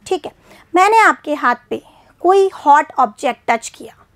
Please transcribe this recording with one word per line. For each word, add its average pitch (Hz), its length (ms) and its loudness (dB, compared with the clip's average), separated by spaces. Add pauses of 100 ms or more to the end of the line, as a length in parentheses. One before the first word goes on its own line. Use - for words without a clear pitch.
ठीक 359 200 -6
है। - 60 -14 (420)
मैंने 403 260 4
आपके 311 340 0
हाथ 262 220 -2 (140)
पे 226 120 -8 (400)
कोई 392 340 2
हॉट 294 420 0
ऑब्जेक्ट 247 500 -4
टच 233 200 -4
किया, - 260 -20 (220)